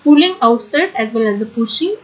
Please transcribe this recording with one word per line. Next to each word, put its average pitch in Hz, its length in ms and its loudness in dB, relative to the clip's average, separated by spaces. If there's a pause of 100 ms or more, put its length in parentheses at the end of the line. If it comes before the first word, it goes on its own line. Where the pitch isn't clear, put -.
pulling 294 360 4
outside 247 540 0
as 220 180 -4
well 226 140 0
as 202 120 -2
the 214 80 -4
pushing 240 580 -4